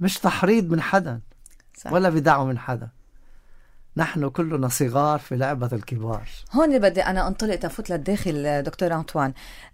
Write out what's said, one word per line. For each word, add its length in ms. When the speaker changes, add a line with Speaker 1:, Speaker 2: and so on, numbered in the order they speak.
Speaker 1:
مش 180
تحريض 520
من 100
حدا 400
Speaker 2:
صح. 160
Speaker 1:
ولا 180
بدعوة 340
من 140
حدا. 300
نحن 300
كلنا 400
صغار 500
في 180
لعبة 360
الكبار. 560
Speaker 2:
هون 120
اللي 140
بدي 220
أنا 280
أنطلق 260
تفوت 360
للداخل، 720
دكتور 320
أنطوان. 380